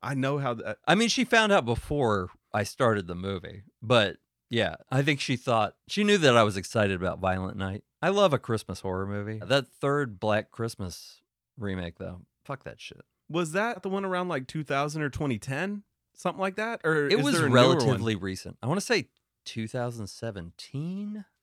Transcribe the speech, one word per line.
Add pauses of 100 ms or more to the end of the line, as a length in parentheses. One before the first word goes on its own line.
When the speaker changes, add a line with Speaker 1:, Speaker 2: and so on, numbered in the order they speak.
Speaker 1:
I
know
how
that (100)
Speaker 2:
I
mean,
she
found
out
before (240)
I
started
the
movie, (180)
but (340)
yeah, (160)
I
think
she
thought, (120)
she
knew
that
I
was
excited
about
Violent
Night. (180)
I
love
a
Christmas
horror
movie.
That
third
Black
Christmas (360)
remake,
though, (240)
fuck
that
shit. (280)
Speaker 1:
Was
that
the
one
around,
like,
two
thousand
or
twenty
ten? (320)
Something
like
that?
Or
Speaker 2:
It
Speaker 1:
is
Speaker 2:
was
Speaker 1:
there
a
newer (120)
one?
Speaker 2:
relatively
recent.
I
wanna
say (360)
two
thousand
seventeen, (180)